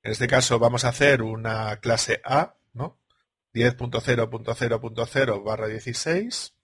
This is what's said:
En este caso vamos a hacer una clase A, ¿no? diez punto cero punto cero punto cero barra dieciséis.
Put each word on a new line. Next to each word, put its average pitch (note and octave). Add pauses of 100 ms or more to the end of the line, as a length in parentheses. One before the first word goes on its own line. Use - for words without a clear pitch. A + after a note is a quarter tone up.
En A2
este A#2+
caso B2+
vamos A#2
a B2
hacer C3+
una A2
clase A2+
A, D3+ (180)
¿no? C3 (500)
diez A#2+
punto B2
cero A#2
punto A2+
cero A#2
punto A2+
cero A#2
barra G#2+
dieciséis. D#3